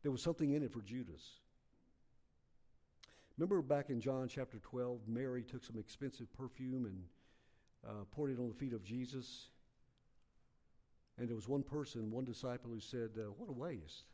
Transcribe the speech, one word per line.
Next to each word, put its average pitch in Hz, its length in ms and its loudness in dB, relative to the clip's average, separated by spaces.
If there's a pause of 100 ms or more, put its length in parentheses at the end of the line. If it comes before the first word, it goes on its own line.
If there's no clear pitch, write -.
There 147 80 4
was 127 100 0
something 160 300 6
in 147 120 6
it 113 80 2
for 117 100 -2
Judas. 107 600 -6 (1900)
Remember 185 260 8
back 143 280 6
in 123 100 4
John 131 300 4
chapter 123 300 -4
twelve, 123 480 -2
Mary 123 360 2
took 123 200 -6
some 120 140 -8
expensive 123 540 -6
perfume 127 540 -2
and, 92 240 -6 (760)
uh, 107 220 -6
poured 143 260 0
it 123 80 0
on 123 80 2
the 110 80 -4
feet 131 180 -2
of 107 100 -2
Jesus. 123 680 -6 (1700)
And 120 100 -2
there 117 80 0
was 107 120 -4
one 139 140 4
person, 131 480 -2
one 120 140 0
disciple 123 480 -4
who 113 80 -4
said, 110 380 -4
uh, 104 160 -4
"What 202 160 -8
a 143 40 -4
waste. 120 600 -6